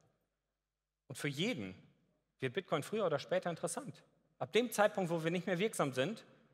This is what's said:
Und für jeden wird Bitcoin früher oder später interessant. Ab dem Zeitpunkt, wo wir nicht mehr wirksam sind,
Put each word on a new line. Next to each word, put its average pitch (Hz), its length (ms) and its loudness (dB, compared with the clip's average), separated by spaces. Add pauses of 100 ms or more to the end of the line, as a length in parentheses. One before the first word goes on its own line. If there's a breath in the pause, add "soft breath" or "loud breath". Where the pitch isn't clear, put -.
(1080)
Und 127 100 -12
für 151 120 -2
jeden 139 460 -2 (680)
wird 127 120 -2
Bitcoin 165 300 -2
früher 208 240 0
oder 147 120 2
später 180 300 -2
interessant. 175 540 -6 (360)
Ab - 140 -6
dem 240 180 4
Zeitpunkt, 190 400 2
wo 165 140 0
wir 165 60 2
nicht 180 160 0
mehr 185 120 2
wirksam 180 340 2
sind, 143 320 0 (300)